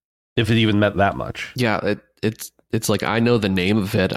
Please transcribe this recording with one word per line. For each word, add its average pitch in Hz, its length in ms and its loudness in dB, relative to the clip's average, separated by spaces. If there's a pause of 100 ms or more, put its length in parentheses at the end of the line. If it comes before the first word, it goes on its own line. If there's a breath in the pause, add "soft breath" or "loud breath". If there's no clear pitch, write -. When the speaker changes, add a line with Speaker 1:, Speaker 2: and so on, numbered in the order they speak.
(360)
Speaker 1:
If 113 140 0
it 117 60 4
even 107 240 2
meant 101 160 2
that 95 200 2
much. - 380 -10
Speaker 2:
Yeah, 117 320 0
it, 104 140 -2 (240)
it's, - 260 -6 (220)
it's 113 160 -2
like, 101 160 0
I 110 160 0
know 120 180 4
the 101 100 0
name 95 300 0
of 98 160 -2
it. 95 220 0